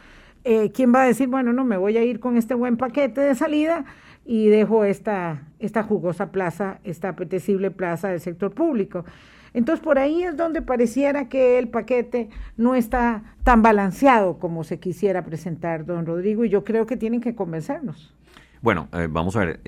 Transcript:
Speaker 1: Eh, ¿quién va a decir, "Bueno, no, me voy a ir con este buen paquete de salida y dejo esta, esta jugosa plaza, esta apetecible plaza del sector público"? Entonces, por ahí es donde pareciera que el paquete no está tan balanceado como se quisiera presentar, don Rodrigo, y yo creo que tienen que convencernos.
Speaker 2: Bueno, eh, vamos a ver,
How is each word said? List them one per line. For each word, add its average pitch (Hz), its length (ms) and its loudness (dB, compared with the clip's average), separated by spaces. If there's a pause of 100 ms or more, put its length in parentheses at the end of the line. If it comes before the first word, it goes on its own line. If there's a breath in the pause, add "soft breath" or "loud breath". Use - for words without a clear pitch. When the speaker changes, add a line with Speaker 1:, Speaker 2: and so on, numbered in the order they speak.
(440 loud breath)
Speaker 1:
Eh, 220 260 2
¿quién 247 240 4
va 269 80 6
a 262 40 6
decir, 254 200 2
"Bueno, 247 260 0
no, 262 120 0
me 220 120 0
voy 208 200 0
a 233 80 2
ir 240 160 -2
con 247 160 -2
este 233 180 0
buen 240 220 0
paquete 262 440 -2
de 285 140 4
salida 302 500 0 (400 loud breath)
y 220 240 2
dejo 214 360 4
esta, 185 640 -4 (100)
esta 214 240 -4
jugosa 175 480 -2
plaza, 190 540 -4
esta 190 240 -8
apetecible 185 640 -2
plaza 180 380 -4
del 175 100 -4
sector 180 320 -6
público"? 220 520 -2 (500 loud breath)
Entonces, 285 300 0
por 294 140 2
ahí 311 240 0
es 349 120 -4
donde 320 280 -2
pareciera 254 680 0
que 254 300 4
el 240 100 -2
paquete 233 640 -4 (260 loud breath)
no 240 180 2
está 233 480 0 (220 loud breath)
tan 240 160 6
balanceado 208 800 4
como 165 260 -6
se 170 160 -8
quisiera 185 460 -2
presentar, 160 580 -8
don 170 220 -6
Rodrigo, 208 400 -2
y - 20 -4
yo 190 160 2
creo 226 220 0
que 240 100 -4
tienen 233 240 -4
que 233 140 -4
convencernos. 175 800 -8 (480 soft breath)
Speaker 2:
Bueno, 87 300 0
eh, 85 180 -2
vamos 85 240 -2
a 113 60 0
ver, 85 280 -2